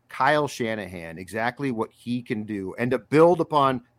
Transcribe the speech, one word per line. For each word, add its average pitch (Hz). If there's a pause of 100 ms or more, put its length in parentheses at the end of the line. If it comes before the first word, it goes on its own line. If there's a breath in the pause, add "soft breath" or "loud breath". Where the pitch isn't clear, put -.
Kyle 147
Shanahan 92
exactly 113
what 110
he 120
can 110
do 98
and 120
to 127
build 165
upon 135 (180)